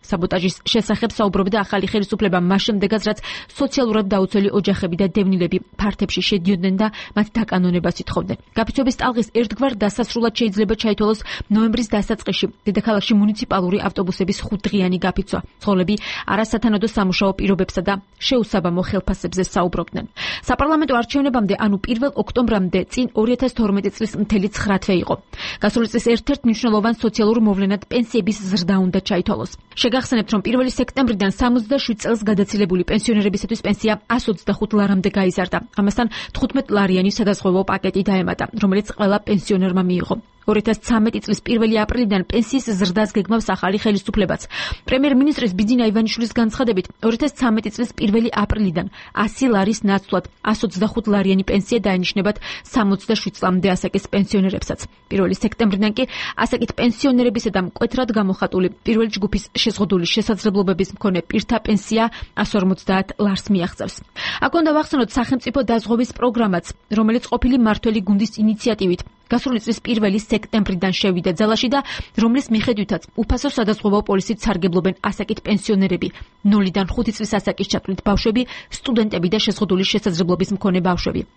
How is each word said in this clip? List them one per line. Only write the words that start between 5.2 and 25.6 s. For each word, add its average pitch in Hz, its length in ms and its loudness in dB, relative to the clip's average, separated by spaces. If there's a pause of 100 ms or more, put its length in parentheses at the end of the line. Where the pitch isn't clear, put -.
ფართებში 196 480 -2
შედიოდნენ 190 520 0
და 214 60 2 (300)
მათ 208 200 0
დაკანონებას 180 640 0
ითხოვდნენ. 185 360 -4 (200)
გაფიცვების 226 420 0
ტალღის 240 280 0 (120)
ერთგვარ 233 320 0 (120)
დასასრულად 226 560 -2
შეიძლება 202 420 2
ჩაითვალოს 214 380 2 (340)
ნოემბრის 220 400 2
დასაწყისში 202 520 -2 (200)
დედაქალაქში 208 540 0
მუნიციპალური 202 680 0
ავტობუსების 185 600 -2
ხუთდღიანი 185 520 0
გაფიცვა. 180 420 -2 (200)
მცხოვრები 190 340 2 (380)
არასათანადო 214 640 0
სამუშაო 190 420 2
პირობებსა 185 500 0
და 202 60 2 (240)
შეუსაბამო 185 680 0
ხელფასებზე 185 540 -2 (120)
საუბრობდნენ. 180 520 -2 (420)
საპარლამენტო 285 520 2
არჩევნებამდე, 233 540 0 (100)
ანუ 202 120 2 (100)
პირველ 269 260 0 (100)
ოქტომბრამდე, 196 580 0 (120)
წინ 254 140 0 (140)
ორი 233 160 2
ათას 247 180 0
თორმეტი 202 400 0
წლის - 220 -4
მთელი 202 340 0
ცხრა 208 320 0
თვე 202 120 0 (100)
იყო. - 100 -2 (480)